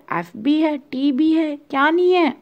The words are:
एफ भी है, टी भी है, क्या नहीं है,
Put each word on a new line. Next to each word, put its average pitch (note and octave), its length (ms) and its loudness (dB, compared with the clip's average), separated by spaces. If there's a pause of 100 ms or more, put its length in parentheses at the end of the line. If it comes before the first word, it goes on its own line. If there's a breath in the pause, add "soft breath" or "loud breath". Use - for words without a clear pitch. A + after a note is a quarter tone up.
(120)
एफ F3 240 -6
भी C#4+ 240 0
है, D4+ 180 0
टी C#4 340 -4
भी D#4 200 0
है, D#4 220 -2 (160)
क्या C#4 200 2
नहीं F4+ 220 2
है, F4 300 2